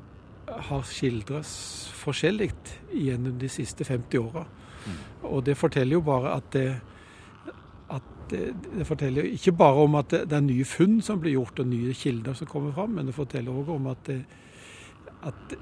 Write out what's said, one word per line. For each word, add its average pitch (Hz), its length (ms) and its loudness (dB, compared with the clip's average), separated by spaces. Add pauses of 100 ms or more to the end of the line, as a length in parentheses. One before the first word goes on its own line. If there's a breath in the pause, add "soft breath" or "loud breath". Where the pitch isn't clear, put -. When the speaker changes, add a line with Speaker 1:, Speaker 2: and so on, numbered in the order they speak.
(460)
Speaker 1:
har 139 360 -6
skildres 135 680 -4 (560)
forskjellig 170 480 2 (400)
gjennom 127 460 0
de 131 100 -4
siste 131 360 -6
femti 127 340 0
åra. 113 260 -4 (420 loud breath)
Speaker 2:
Mm. 87 120 -8 (260 loud breath)
Speaker 1:
Og 135 200 -2
det 139 120 2
forteller 135 400 4
jo 175 40 6
bare 139 360 2
at - 160 -6
det, 131 280 0 (1080 loud breath)
at 135 120 -6 (280)
det, 190 240 -4 (240)
det 147 80 -2
forteller 143 360 0
jo 196 100 -2
ikke 190 200 2
bare 151 300 10
om 147 120 8
at 147 160 2
det, 165 100 4 (100)
det 151 60 2
er 147 100 4
nye 131 180 4
funn 208 380 6
som 202 180 -2
blir 156 120 0
gjort, 131 280 0
og 127 60 0
nye 123 280 0
kilder 127 400 -2
som 143 120 -10
kommer 147 260 -4
fram, 190 180 -4
men 160 160 -4
det 127 80 -6
forteller 127 380 -6
også 143 220 -4
om 135 120 -2
at 131 200 -6
det, 131 180 -4 (1040 loud breath)
at - 360 -12